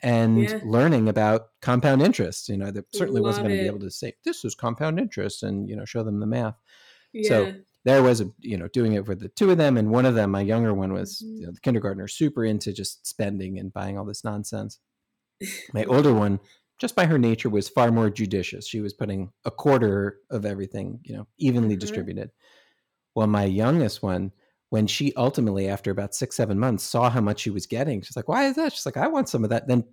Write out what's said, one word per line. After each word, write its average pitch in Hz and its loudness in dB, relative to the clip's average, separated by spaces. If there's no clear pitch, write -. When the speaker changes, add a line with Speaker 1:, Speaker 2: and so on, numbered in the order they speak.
Speaker 1:
and 113 4
Speaker 2:
Yeah. 214 -2
Speaker 1:
learning 120 4
about 107 2
compound 131 4
interest. 143 0
You 101 -4
know, 98 -6
they 101 -10
certainly - -2
wasn't 104 0
Speaker 2:
Love 107 2
Speaker 1:
gonna 101 2
be 190 0
Speaker 2:
it. - 0
Speaker 1:
able 101 -4
to 98 -10
say, - -10
"This 330 -6
is 107 -4
compound 156 -4
interest," 101 -6
and, 101 -6
you 104 -8
know, 101 -10
show 110 -6
them 104 -2
the 107 -4
math. 113 -2
So 190 4
Speaker 2:
Yeah. 95 -6
Speaker 1:
there 131 6
was 123 6
a, 101 -4
you 104 -6
know, 87 -8
doing 117 0
it 98 -2
for 101 -4
the 92 -12
two 196 2
of 175 6
them, 143 4
and 110 4
one 123 4
of 123 4
them, 104 2
my 98 0
younger 110 2
one, 95 -2
was, 98 -8
Speaker 2:
Mm-hmm. 220 -14
Speaker 1:
you - -12
know, 87 -12
the 87 -18
kindergartner, 101 -2
super 147 -2
into 107 -2
just - -10
spending 95 -6
and 95 -10
buying 98 -8
all 101 -8
this 101 -12
nonsense. 104 -8
Speaker 2:
<laughs> - -12
Speaker 1:
My 110 0
older 131 6
one, 101 2
just - -4
by 180 4
her 156 4
nature, 117 2
was 101 -2
far 120 4
more 113 4
judicious. 101 -4
She 110 -6
was 104 -6
putting 98 -6
a 113 -4
quarter 101 2
of 104 -6
everything, 98 -8
you 110 -12
know, 104 -12
evenly 120 2
Speaker 2:
Uh-huh. 90 -6
Speaker 1:
distributed. 101 -8
Well, 110 2
my 104 2
youngest 110 2
one, 95 -2
when 107 2
she 143 -2
ultimately, 107 0
after 98 -4
about 101 -6
six, - -6
seven 104 0
months, 113 0
saw 117 2
how 120 0
much 104 0
she 113 -4
was 113 -6
getting, 123 -4
she's - -14
like, 123 -8
"Why 254 2
is 269 0
that?" 311 -2
She's - -8
like, 135 -6
"I 175 0
want 302 0
some 117 0
of 104 0
that." 117 -2
Then 123 4